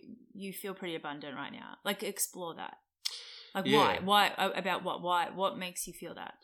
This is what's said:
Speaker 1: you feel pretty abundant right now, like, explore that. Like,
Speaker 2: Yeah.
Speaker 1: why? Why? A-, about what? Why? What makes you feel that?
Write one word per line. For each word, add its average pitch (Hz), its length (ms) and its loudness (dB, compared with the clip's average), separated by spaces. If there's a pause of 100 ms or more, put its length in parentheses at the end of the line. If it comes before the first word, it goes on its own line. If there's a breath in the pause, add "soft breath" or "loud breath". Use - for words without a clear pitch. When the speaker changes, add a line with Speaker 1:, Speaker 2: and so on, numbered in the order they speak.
(360)
Speaker 1:
you 196 180 -8
feel 190 220 -8
pretty 180 180 -6
abundant 147 420 -8
right 139 160 -8
now, - 320 -12
like, 196 200 -2
explore 180 520 -4
that. - 220 -10 (800 loud breath)
Like, 165 100 0
Speaker 2:
Yeah. 135 120 8
Speaker 1:
why? 151 260 6
Why? 196 340 8
A-, 190 220 2
about 180 240 0
what? 175 180 -2
Why? 175 320 2
What 185 240 0
makes 180 300 -6
you 175 60 -12
feel 165 200 -10
that? - 300 -10